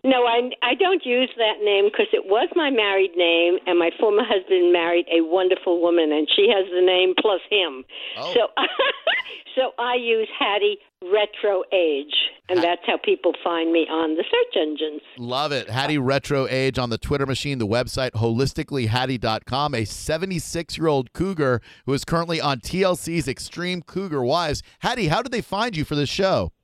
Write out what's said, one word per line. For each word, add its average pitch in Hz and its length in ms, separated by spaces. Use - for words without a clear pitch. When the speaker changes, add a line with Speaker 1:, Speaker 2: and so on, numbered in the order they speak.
Speaker 1:
No, 254 240
I, 240 240
I 240 120
don't 370 300
use 247 320
that 214 240
name 202 300
'cause 208 220
it - 120
was 220 300
my 311 140
married 196 480
name, 170 400
and 180 100
my 170 120
former 214 240
husband 185 480
married 175 400
a 170 100
wonderful 180 600
woman, 165 320
and 151 200
she 202 160
has 196 240
the 180 80
name 185 380
plus 196 300
him. 156 340
Speaker 2:
Oh. 285 160
Speaker 1:
So, 494 220
<laughs> - 1000
so 262 220
I 247 180
use 233 340
Hattie 208 380
Retro 208 600
Age, 151 400
and 180 120
Speaker 2:
Ha- 170 60
Speaker 1:
that's 175 200
how 196 180
people 185 300
find 165 300
me 165 180
on 160 240
the 160 80
search 480 380
engines. 151 400
Speaker 2:
Love 127 340
it. 117 180
Hattie 139 280
Retro 135 520
Age 131 300
on 120 120
the 110 60
Twitter 139 280
machine, 135 320
the 113 100
website, 123 440
holistically 123 760
hattie 127 300
dot 110 280
com, 139 300
a 113 80
seventy-six-year-old 156 1300
cougar 151 500
who 127 80
is 139 120
currently 165 340
on 135 220
T 185 220
L 180 120
C's 165 320
Extreme 175 540
Cougar 165 420
Wives. 151 400
Hattie, 220 300
how 185 120
did 247 120
they 226 80
find 208 340
you 156 80
for 151 120
this 143 140
show? 156 440